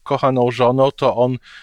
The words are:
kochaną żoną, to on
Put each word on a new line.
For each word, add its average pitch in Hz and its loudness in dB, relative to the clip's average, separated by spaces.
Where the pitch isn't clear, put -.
kochaną 131 0
żoną, 127 2
to 123 -2
on 123 0